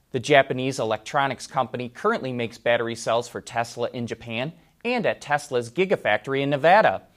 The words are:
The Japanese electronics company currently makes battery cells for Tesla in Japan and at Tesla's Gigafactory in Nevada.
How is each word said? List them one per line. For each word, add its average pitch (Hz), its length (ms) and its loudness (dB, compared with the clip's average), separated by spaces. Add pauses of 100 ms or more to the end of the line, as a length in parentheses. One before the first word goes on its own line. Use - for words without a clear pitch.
The 131 100 -4
Japanese 131 600 2
electronics 127 680 -2
company 123 440 -4
currently 185 440 -2
makes 117 240 -6
battery 117 380 0
cells 117 320 -2
for 107 120 -10
Tesla 117 540 -6
in 120 140 -6
Japan 120 460 -8 (300)
and 233 220 -2
at 117 160 -2
Tesla's 127 480 -2
Gigafactory 135 720 0
in 139 80 0
Nevada. 147 540 4 (140)